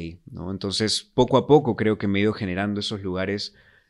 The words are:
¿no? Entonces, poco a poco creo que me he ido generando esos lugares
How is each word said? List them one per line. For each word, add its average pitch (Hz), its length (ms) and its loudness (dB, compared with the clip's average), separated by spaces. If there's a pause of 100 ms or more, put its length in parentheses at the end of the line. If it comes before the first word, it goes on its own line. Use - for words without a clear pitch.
(300)
¿no? 85 200 -10
Entonces, 98 520 -2
poco - 340 2
a 120 100 4
poco 139 300 6
creo 107 220 0
que 104 100 -2
me 98 120 2
he - 20 2
ido 107 100 2
generando 101 480 -4
esos 101 220 -8
lugares 95 500 -4 (380)